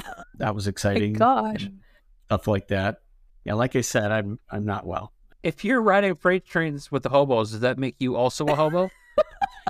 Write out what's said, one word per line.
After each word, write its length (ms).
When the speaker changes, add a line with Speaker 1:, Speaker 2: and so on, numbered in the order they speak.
Speaker 1:
That 180
was 120
exciting. 460
Speaker 2:
My 60
gosh. 460
Speaker 1:
And 140
stuff 200
like 220
that. 320
Yeah, 80
like 220
I 60
said, 300
I'm, 280
I'm 160
not 200
well. 280
Speaker 3:
If 200
you're 180
riding 340
freight 300
trains 460
with 120
the 60
hobos, 420
does 100
that 160
make 220
you 160
also 320
a 80
hobo? 400
<laughs> 40